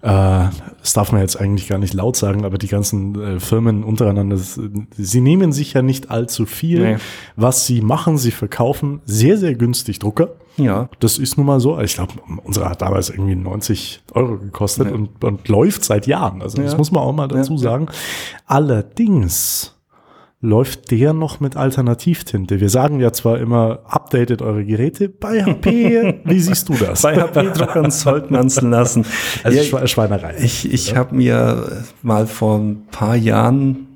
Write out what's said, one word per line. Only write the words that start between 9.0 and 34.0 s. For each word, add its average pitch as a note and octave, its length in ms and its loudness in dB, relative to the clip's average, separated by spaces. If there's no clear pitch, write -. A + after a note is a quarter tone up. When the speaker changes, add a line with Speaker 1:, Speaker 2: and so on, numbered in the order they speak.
Speaker 1:
sehr, A#2+ 340 4
sehr E3+ 160 0
günstig A#2 460 -2
Drucker. D#3 340 -2
Speaker 2:
Ja. A#2+ 320 0
Speaker 1:
Das - 200 0
ist C3 180 -4
nun C#3+ 100 2
mal C#3 140 4
so. D3+ 180 0
Ich G#2+ 160 -4
glaub, F2+ 140 -6
unserer - 280 -4
hat F2+ 120 -8
damals F#2+ 260 -2
irgendwie G2 280 -2
neunzig F#2 680 -6
Euro A#2+ 260 -2
gekostet G2+ 500 -4
Speaker 2:
Ja. G2 60 -4
Speaker 1:
und, G#2 280 -6
und G2+ 260 -4
läuft B2+ 360 2
seit G#2 240 -2
Jahren. C3+ 340 -2
Also G#2+ 180 -6
das C#3+ 120 -2
Speaker 2:
Ja. D#3 60 0
Speaker 1:
muss D3+ 120 2
man C#3 140 0
auch C3 80 -2
mal D3 160 -2
dazu C3+ 240 -2
Speaker 2:
Ja. D3+ 80 -2
Speaker 1:
sagen. B2+ 260 0
Allerdings C3+ 1300 0
läuft A#2 480 0
der B2+ 220 4
noch D#3+ 280 -4
mit C#3 160 -4
Alternativtinte? B2 1040 0
Wir G2+ 100 4
sagen C3+ 280 2
ja A#2 140 4
zwar A#2 280 0
immer, A#2 440 2
„Updatet B2 560 0
eure G#2+ 240 -2
Geräte.“ B2 460 0
Bei G#3 340 -2
H F#3+ 100 2
P, A3+ 640 2
Speaker 2:
<laughs> - 40 -20
Speaker 1:
wie F3+ 160 4
siehst F3 300 0
du - 40 2
das? - 280 0
Speaker 2:
Bei D3+ 180 4
H E3 60 2
P-Druckern D#3 640 2
sollte D3 420 0
man's C3 300 4
lassen. A#2 420 4
Speaker 1:
Also B2 140 4
Speaker 2:
Ja, D3 60 4
Speaker 1:
Schwe-, C3 220 -2
Schweinerei. G2+ 540 0
Speaker 2:
ich, C3 320 -2
ich A#2+ 200 -2
Speaker 1:
Ja. B2 40 0
Speaker 2:
hab B2+ 160 0
mir A#2 720 0
mal A2 240 2
vor G#2+ 320 0
ein G#2 320 -4
paar A2 260 -2
Jahren A#2+ 800 2